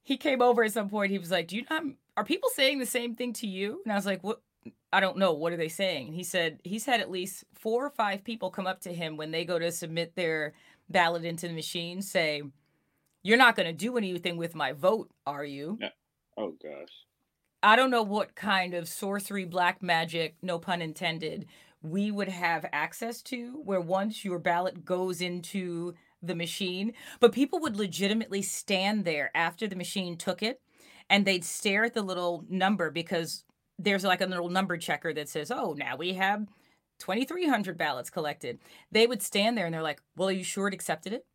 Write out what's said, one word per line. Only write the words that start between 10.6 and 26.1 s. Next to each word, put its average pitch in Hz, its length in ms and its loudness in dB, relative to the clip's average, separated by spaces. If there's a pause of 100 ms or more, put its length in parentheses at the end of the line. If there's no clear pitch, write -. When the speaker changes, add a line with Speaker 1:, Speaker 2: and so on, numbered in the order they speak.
Speaker 1:
ballot 170 360 4
into 170 220 -4
the 170 60 -6
machine, 170 480 -6
say, 156 400 0 (800)
"You're 214 160 6
not 247 180 8
gonna 170 180 0
do 240 240 -2
anything 175 400 -2
with 170 180 -4
my 143 160 -2
vote, 180 400 2 (160)
are 143 180 -4
you?" 143 360 -8
Speaker 2:
Yeah. - 80 -4 (480)
Oh, 101 140 -4 (120)
gosh. 76 260 -12 (720)
Speaker 1:
I 214 140 10
don't 262 160 6
know 233 120 4
what 202 320 -2
kind 185 380 0
of 170 140 -4
sorcery 196 580 -4
black 175 380 0
magic, 165 580 0
no 180 160 -4
pun 175 240 -2
intended, 160 640 -4 (380)
we 196 260 0
would 202 200 -2
have 170 420 -2
access 165 520 -4
to, 247 400 -10
where 190 180 0
once 190 440 -2
your 180 140 -2
ballot 175 460 0
goes 180 360 -2
into 175 720 -4 (280)